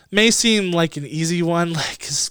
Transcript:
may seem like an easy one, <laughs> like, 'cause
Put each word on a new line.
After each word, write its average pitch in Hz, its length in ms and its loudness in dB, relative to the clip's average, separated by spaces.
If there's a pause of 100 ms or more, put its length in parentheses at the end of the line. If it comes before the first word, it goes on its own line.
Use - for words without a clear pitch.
(120)
may 214 180 4
seem 214 400 2
like 165 260 0
an 143 100 -8
easy 165 360 -2
one, 170 300 0
<laughs> - 20 -4
like, - 260 -6
'cause - 300 -6